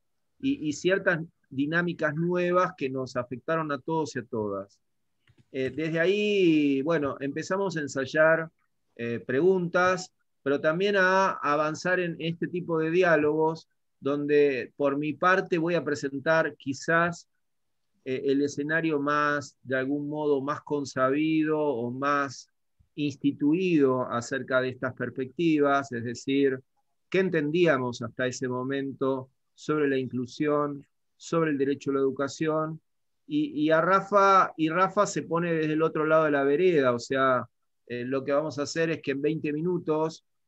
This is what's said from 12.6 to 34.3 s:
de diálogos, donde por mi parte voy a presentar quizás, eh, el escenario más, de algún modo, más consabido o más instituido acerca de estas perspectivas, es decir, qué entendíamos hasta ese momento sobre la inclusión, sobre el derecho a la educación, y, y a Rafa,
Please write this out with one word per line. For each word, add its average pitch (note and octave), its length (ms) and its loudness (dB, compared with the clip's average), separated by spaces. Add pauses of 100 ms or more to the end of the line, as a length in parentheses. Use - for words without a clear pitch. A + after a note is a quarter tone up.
de D#3+ 140 0
diálogos, D#3+ 760 2 (320)
donde C#3+ 800 2
por C#3 180 0
mi D3+ 180 -4
parte F#3 440 2
voy E3 160 0
a D#3+ 100 0
presentar D3 720 0
quizás, E3 720 -2 (800)
eh, C3 200 -4
el C#3 180 2
escenario D3+ 560 0
más, D3 640 0
de B2 120 -4
algún C#3+ 320 -2
modo, D3 340 0
más C#3+ 200 -4
consabido D3+ 960 0
o B2 300 -2
más C#3 580 -4 (460)
instituido C#3+ 1120 2
acerca B2+ 540 -2
de C3 80 -2
estas B2+ 240 -6
perspectivas, C#3 1000 0
es A#2 100 -6
decir, C3 560 0 (500)
qué F3+ 120 0
entendíamos D3+ 800 0
hasta B2+ 240 -4
ese B2+ 200 -6
momento C3+ 840 -4 (240)
sobre D3+ 340 0
la C3+ 80 0
inclusión, C#3 880 -2 (360)
sobre E3 300 0
el C#3+ 60 0
derecho C#3 340 0
a C#3 40 0
la C3+ 40 0
educación, D#3 800 -2 (480)
y, D3 200 0
y D3+ 240 0
a D#3+ 100 6
Rafa, F#3+ 760 4